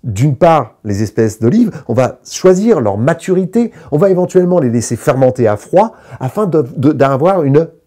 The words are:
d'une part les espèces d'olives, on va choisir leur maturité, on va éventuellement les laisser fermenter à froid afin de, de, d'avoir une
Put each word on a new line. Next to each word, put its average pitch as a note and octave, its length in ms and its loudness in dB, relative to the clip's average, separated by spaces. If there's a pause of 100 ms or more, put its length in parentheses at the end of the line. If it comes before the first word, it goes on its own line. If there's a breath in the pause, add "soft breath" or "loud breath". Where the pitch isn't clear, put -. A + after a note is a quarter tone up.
d'une B2+ 320 -2
part D#3 480 0
les G#2 220 -4
espèces A2 340 -2
d'olives, F#3+ 320 0 (160 loud breath)
on A#2 80 -4
va B2 240 0 (100)
choisir F#3 520 2
leur G2+ 180 -2
maturité, F3+ 720 -2 (220 loud breath)
on D3 60 0
va G3 120 2
éventuellement F3+ 480 0
les B2+ 120 0
laisser A#2 260 -4
fermenter B2+ 500 0
à G#2 100 0
froid G#3 360 0 (260 loud breath)
afin G3 280 -4
de, D3+ 180 0 (120)
de, C#3 140 2
d'avoir C#3 540 0
une D3 240 2 (180)